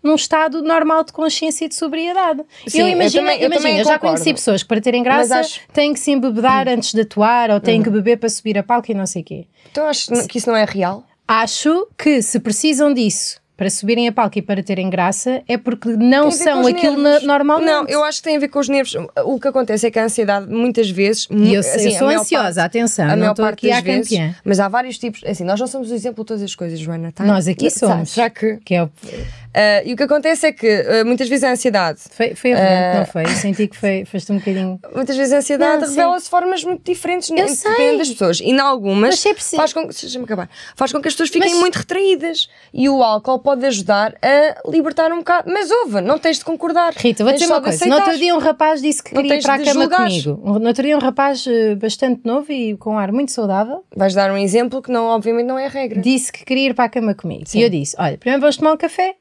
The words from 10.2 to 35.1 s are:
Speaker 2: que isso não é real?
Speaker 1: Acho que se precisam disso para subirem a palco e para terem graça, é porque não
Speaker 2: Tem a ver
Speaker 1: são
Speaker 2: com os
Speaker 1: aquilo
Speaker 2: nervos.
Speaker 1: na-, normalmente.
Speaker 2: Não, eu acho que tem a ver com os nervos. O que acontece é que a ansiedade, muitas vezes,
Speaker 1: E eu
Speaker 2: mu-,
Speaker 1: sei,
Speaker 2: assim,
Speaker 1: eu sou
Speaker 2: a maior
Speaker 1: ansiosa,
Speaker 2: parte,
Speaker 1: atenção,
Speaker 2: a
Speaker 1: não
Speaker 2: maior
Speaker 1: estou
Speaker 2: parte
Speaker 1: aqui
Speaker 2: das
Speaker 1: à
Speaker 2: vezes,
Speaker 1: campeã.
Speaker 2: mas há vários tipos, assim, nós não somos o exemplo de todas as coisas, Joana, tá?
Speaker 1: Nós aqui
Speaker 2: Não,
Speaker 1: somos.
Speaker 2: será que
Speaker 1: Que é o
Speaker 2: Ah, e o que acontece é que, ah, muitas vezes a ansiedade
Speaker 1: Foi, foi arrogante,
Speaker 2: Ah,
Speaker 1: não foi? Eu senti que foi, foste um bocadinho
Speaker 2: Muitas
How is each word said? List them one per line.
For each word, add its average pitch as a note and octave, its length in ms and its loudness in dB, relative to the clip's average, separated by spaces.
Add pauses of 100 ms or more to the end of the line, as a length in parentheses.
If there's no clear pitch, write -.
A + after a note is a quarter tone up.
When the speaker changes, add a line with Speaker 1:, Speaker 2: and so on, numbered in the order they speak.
Speaker 2:
que A#3+ 120 -6
isso A#3+ 100 -2
não A3+ 80 2
é G#3+ 80 4
real? G3 380 -4 (240)
Speaker 1:
Acho C4 600 0 (100)
que C#4+ 240 2
se G#3+ 180 -2
precisam C#4+ 540 0
disso - 460 -2 (160)
para F#3+ 140 -2
subirem A#3 380 -2
a A#3 40 -2
palco G#3+ 260 -2
e F#3+ 40 -2
para G3 200 -4
terem F#3+ 280 -4
graça, F#3+ 580 -2
é A#3+ 100 -2
porque A#3+ 320 -4
não A3+ 80 0
Speaker 2:
Tem B3 200 6
a D4 80 4
ver C#4+ 60 4
Speaker 1:
são D#4 240 0
Speaker 2:
com C4 60 0
os B3 60 4
Speaker 1:
aquilo C#4+ 340 2
Speaker 2:
nervos. D4 220 4
Speaker 1:
na-, C#4+ 40 -2 (100)
normalmente. D4+ 300 2
Speaker 2:
Não, D4+ 200 2
eu D4 160 0
acho D4+ 160 -4
que - 60 -14
tem D#4 120 2
a - 20 0
ver C#4+ 100 0
com C#4+ 100 -2
os B3+ 100 0
nervos. C#4 260 0 (300)
O C4 140 -2
que C4+ 80 -2
acontece A#3 400 0
é A3 40 0
que A3+ 60 -2
a A3 80 2
ansiedade, G3+ 420 0
muitas A#3 420 0
vezes, G3 400 0
Speaker 1:
E G#3 240 6
eu G3+ 40 4
Speaker 2:
mu-, G3+ 60 0
Speaker 1:
sei, - 120 0
Speaker 2:
assim, G#3+ 100 2
Speaker 1:
eu A3+ 60 4
sou - 120 0
Speaker 2:
a - 80 4
maior D#4+ 100 2
Speaker 1:
ansiosa, F#3+ 400 0
Speaker 2:
parte, F3 160 -2
Speaker 1:
atenção, A3 280 0
Speaker 2:
a D3 40 2
Speaker 1:
não D#3+ 80 2
Speaker 2:
maior G#3+ 140 2
Speaker 1:
estou G#3+ 140 0
Speaker 2:
parte G#3 200 -2
Speaker 1:
aqui A#3+ 40 4
Speaker 2:
das A#3+ 80 2
Speaker 1:
à A#3+ 40 0
Speaker 2:
vezes, B3 280 -2
Speaker 1:
campeã. E3+ 340 -2
Speaker 2:
mas G3 160 2
há G3 80 2
vários B3 300 -4
tipos, A#3 280 -8
assim, F3+ 180 -4
nós G3 160 -2
não B3+ 80 -2
somos B3+ 220 -8
o A#3+ 40 -6
exemplo A3 300 -6
de G#3+ 40 -10
todas G#3 160 -6
as G3 120 -10
coisas, E3 240 -8
Joana, E3 320 -8
tá? G3 120 -8
Speaker 1:
Nós G3 240 2
aqui F#3 180 -2
Speaker 2:
Não, D#4+ 60 2
Speaker 1:
somos. E3+ 400 0
Speaker 2:
será A#3 180 0
que G#3+ 340 -4
Speaker 1:
Que F3+ 120 -2
é F3 80 2
o D3+ 60 -4 (720)
Speaker 2:
Ah, G#3 240 4
e A#3+ 100 -6
o A3 40 -6
que C#4 60 0
acontece D#4 420 2
é D4+ 60 4
que, A3+ 160 -2
ah, G#3+ 360 2
muitas A#3+ 240 0
vezes C4 160 0
a C4 80 2
ansiedade G3+ 480 0 (120)
Speaker 1:
Foi, A3+ 240 -4
foi B3 180 0
arrogante, F#3+ 200 4 (220)
Speaker 2:
Ah, G3 40 2
Speaker 1:
não F#3+ 80 0
foi? E3 160 -4
Eu E3 60 -2
senti G3+ 380 -2
que - 80 -12
foi, F#3+ 300 -2
foste G3 260 -8
um G3+ 60 0
bocadinho F#3 420 -4 (160)
Speaker 2:
Muitas C4 220 -2